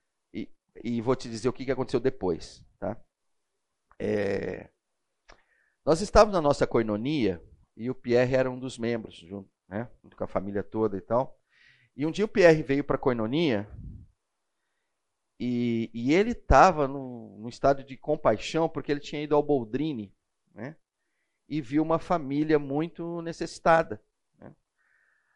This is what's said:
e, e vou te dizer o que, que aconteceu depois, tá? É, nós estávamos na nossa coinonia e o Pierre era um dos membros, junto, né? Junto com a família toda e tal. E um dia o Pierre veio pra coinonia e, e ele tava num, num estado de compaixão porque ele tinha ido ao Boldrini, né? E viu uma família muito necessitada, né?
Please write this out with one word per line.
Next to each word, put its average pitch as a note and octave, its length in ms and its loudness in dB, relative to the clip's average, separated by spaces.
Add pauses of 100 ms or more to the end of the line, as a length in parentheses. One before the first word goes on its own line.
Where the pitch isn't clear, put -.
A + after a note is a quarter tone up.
(320)
e, - 160 -10 (340)
e A#2 200 -4
vou B2+ 120 2
te B2 140 -10
dizer A2+ 220 -4
o - 20 -4
que, C3 140 -10
que C#3 40 -4
aconteceu B2+ 300 -2
depois, F#2+ 640 -4 (140)
tá? G2+ 180 -6 (1000)
É, G2+ 720 -4 (1120)
nós D#3+ 160 2
estávamos G#3+ 320 6
na F3+ 80 0
nossa C#3+ 260 2
coinonia A2 720 0 (380)
e A#2 140 -8
o B2 40 -4
Pierre B2 400 2
era C3 160 2
um B2+ 80 -10
dos B2+ 200 -10
membros, A2+ 380 -4
junto, F#2 340 -14 (180)
né? A2 220 -8 (120)
Junto - 140 -20
com - 80 -6
a - 40 -8
família G2 340 -4
toda A2 340 -2
e F#2 60 -6
tal. B2+ 360 -2 (560)
E C#3 120 -4
um E3 40 -2
dia F3 140 -2
o G#3 40 -2
Pierre E3 340 8
veio C#3 200 0
pra C#3 140 0
coinonia A#2+ 720 0 (1700)
e, A#2+ 540 -2
e C3 220 0
ele A3 200 2
tava D3+ 540 6
num, B2 520 -12
num A2+ 80 -10
estado C3+ 360 2
de C3 120 -14
compaixão D3+ 720 -2
porque D3+ 220 -6
ele C#3+ 100 -2
tinha D3 220 -10
ido D3+ 140 -2
ao D3 60 4
Boldrini, C3 680 -2 (420)
né? A#2+ 220 -14 (720)
E D3+ 120 -6
viu C#3+ 220 0
uma D#3+ 160 2
família D3+ 600 0
muito E3+ 640 -6
necessitada, E3 800 0 (380)
né? - 140 -20 (840)